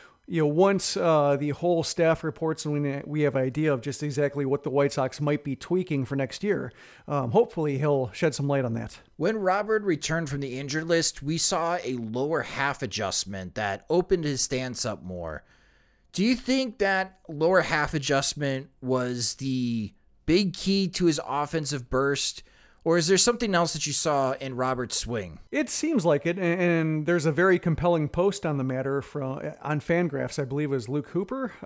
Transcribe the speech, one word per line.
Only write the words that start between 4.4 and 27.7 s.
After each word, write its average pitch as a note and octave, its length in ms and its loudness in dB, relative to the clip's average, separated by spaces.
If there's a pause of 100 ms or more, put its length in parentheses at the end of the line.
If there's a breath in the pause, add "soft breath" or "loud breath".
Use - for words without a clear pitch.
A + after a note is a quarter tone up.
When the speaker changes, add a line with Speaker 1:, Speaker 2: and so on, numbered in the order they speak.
Speaker 1:
what C#3 180 0
the D3+ 60 -6
White C#3 220 2
Sox C3 300 -2
might D3 220 0
be C3+ 120 -4
tweaking E3+ 480 -2
for C#3 140 -2
next C3+ 260 -4
year, F#3 300 -2 (340 loud breath)
um, C3+ 240 -2
hopefully D#3 460 2
he'll C3+ 340 0
shed D#3 240 0
some C#3 100 -2
light C#3 200 2
on A#2 80 -4
that. A2+ 260 -8 (160)
Speaker 2:
When G3+ 220 0
Robert G#3 460 0
returned D#3+ 460 0
from C#3 120 -4
the C3 180 -6
injured C#3+ 240 -4
list, E3 400 0
we D#3 140 -2
saw E3+ 440 0
a B2+ 140 -4
lower B2+ 460 -2
half C#3 400 -2
adjustment F#2+ 720 -4
that G2+ 340 -4
opened F3 360 2
his C#3 160 -2
stance B2+ 440 -4
up G2+ 160 -6
more. E2+ 440 -8 (640 soft breath)
Do F#3 140 0
you B3 100 4
think B3+ 440 -2
that F#3+ 400 0 (100)
lower E3 320 4
half D3+ 320 0
adjustment C#3 760 -2 (120)
was B2 540 0
the B2 580 -2 (320)
big F3+ 280 4
key G3 360 0
to - 160 0
his D#3 200 2
offensive C#3 640 -4
burst? C#3 540 0 (400 soft breath)
Or E3 140 4
is D#3+ 100 2
there F#3 100 6
something A#3 360 2
else E3+ 200 2
that D3+ 120 -4
you D3 60 -4
saw C#3 400 2
in C3+ 240 -6
Robert's B2+ 400 0
swing? G#2 440 -4 (120)
Speaker 1:
It C4 180 0
seems D4+ 360 0
like D3 200 4
it, F3 140 0
and, F3 220 2
and D#3+ 440 2
there's E3+ 200 2
a D#3+ 80 2
very F3 260 4
compelling E3 480 2